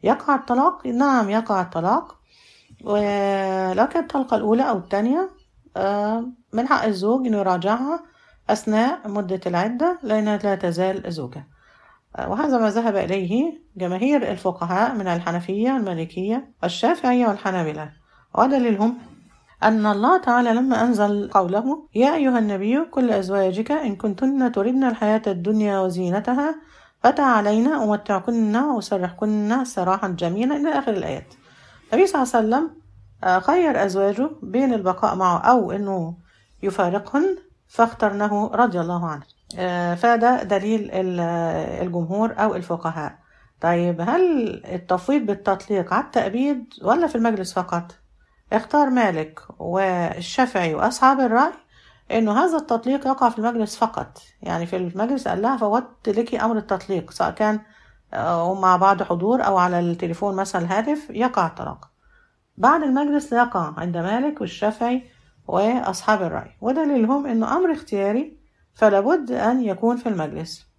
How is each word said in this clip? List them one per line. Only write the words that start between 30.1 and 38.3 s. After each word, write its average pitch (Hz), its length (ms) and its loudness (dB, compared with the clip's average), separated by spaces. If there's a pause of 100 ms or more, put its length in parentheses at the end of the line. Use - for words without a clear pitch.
إلى 294 120 -2 (100)
آخر 247 140 -2
الآيات. 160 420 -6 (580)
النبي 330 140 6
صلى 320 160 0
الله 254 140 0
عليه 220 100 4
وسلم، 277 240 0 (540)
آه، 185 140 4
خير 294 460 2
أزواجه 202 460 0 (120)
بين 247 320 0
البقاء 185 420 0
معه 180 220 2
أو - 340 4
إنه 190 420 -4 (480)
يفارقهن، 202 760 0 (320)
فاخترنه 208 800 0